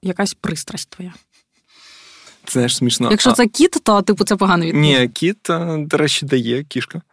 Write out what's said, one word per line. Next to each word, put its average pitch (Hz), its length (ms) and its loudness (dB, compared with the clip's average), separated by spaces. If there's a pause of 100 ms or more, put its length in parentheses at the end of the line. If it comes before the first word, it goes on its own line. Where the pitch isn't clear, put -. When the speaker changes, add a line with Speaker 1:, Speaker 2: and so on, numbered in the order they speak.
Speaker 1:
якась 185 320 -4
пристрасть - 560 -8
твоя. 180 220 -16 (1300)
Speaker 2:
Це, - 80 -10
знаєш, 123 240 0
смішно. 120 340 0
Speaker 1:
Якщо 214 200 4
Speaker 2:
А - 20 4
Speaker 1:
це 233 140 4
кіт, 302 380 2
то, 202 180 4
типу, 202 220 0
це 202 120 0
погано 185 280 2
відповідь. 156 180 0
Speaker 2:
Ні, 135 260 4
кіт, 170 420 -4
е, 170 280 -2
до 151 180 -4
речі, 151 300 0
дає, 127 380 -2
кішка. 147 380 -8 (100)